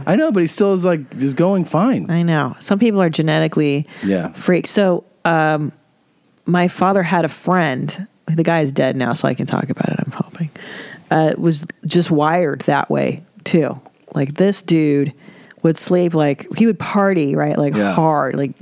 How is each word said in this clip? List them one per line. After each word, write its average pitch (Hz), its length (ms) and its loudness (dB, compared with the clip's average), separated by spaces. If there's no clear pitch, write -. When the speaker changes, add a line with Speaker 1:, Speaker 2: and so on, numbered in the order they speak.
Speaker 1:
I 170 80 4
know, 311 160 2
but 196 100 2
he 165 60 2
still 196 260 2
is, 185 100 0
like, 165 320 -2
is 135 200 -2
going 180 300 2
fine. 170 440 0
Speaker 2:
I 170 140 0
know. 151 360 0
Some 202 200 0
people 214 220 2
are 170 100 4
genetically 156 760 0
Speaker 1:
Yeah. 190 300 -2
Speaker 2:
freaks. - 380 0
So, 190 320 2
um, 156 480 0
my 175 200 2
father 185 360 2
had 170 220 0
a 147 40 -2
friend. 151 800 -2
The 160 160 0
guy 165 180 2
is 139 100 -2
dead 135 240 0
now, 123 180 -2
so - 140 -2
I 135 80 0
can 135 100 -4
talk - 240 -4
about - 200 -4
it, - 140 -4
I'm - 80 -6
hoping. - 380 -6
Uh, 156 260 2
was 160 300 -2
just 170 240 0
wired 156 520 0
that 143 280 -2
way, - 320 -2
too. 147 360 0
Like, 143 200 -2
this 196 280 0
dude 143 500 2
would 165 160 2
sleep, 175 380 0
like, 147 320 0
he 226 80 4
would 220 140 2
party, 185 560 0
right? 147 220 0
Like, 147 180 0
Speaker 1:
Yeah. 202 180 0
Speaker 2:
hard. 151 420 0
Like, 139 260 -2